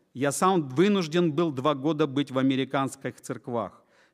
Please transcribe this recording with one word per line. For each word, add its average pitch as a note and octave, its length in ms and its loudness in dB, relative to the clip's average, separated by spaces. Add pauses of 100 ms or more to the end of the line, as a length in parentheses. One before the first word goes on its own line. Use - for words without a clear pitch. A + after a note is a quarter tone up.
(140)
я C#3 180 0
сам F#3 360 2
вынужден E3+ 640 2
был E3 200 0
два C3+ 220 0
года D3+ 320 0
быть C3+ 240 -2
в B2+ 80 -2
американских C3 800 -2
церквах. A#2 640 -8 (300)